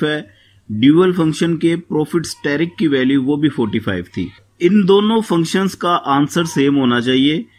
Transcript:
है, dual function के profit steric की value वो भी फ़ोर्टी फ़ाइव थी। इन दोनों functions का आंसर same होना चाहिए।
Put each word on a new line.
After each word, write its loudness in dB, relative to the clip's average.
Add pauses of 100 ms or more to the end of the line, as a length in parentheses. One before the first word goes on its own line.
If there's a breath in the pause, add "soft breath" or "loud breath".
है, -6 (380 soft breath)
dual 4
function 0
के 0
profit -4
steric -4
की 0
value 2
वो 0
भी 0
फ़ोर्टी -2
फ़ाइव -4
थी। -8 (280)
इन 4
दोनों 2
functions -2
का -4
आंसर 0
same 0
होना 0
चाहिए। 0 (120 soft breath)